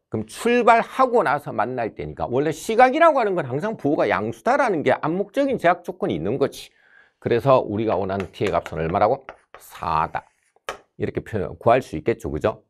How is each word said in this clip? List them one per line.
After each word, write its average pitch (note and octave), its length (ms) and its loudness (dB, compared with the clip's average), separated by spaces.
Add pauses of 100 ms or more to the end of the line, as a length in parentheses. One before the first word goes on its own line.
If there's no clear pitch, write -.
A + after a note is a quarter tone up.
그럼 A2 180 -6
출발하고 A#3 960 2
나서 D3 280 -2
만날 A2+ 440 -4
때니까 D2+ 340 -6
원래 D3 220 0
시각이라고 C4 680 4
하는 G#3 140 0
건 E3+ 120 -2
항상 D3+ 300 -4
부호가 D3 340 0
양수다라는 D#3 720 0
게 B2+ 80 2
암묵적인 G3 640 -2
제약 F3 260 2
조건이 F3+ 300 -6
있는 A2 240 -2
거지. - 320 -4 (480)
그래서 B2 420 4
우리가 G#2+ 360 -2
원하는 F#2+ 360 -4
T의 G2+ 200 -2
값은 E2+ 260 -2
얼마라고? G2+ 480 0 (320)
사다. D#2+ 640 -4 (760)
이렇게 - 240 -4
표현, F#2 360 -6
구할 B2 240 4
수 - 140 -8
있겠죠. F#2 340 -2
그죠? G#2 400 -4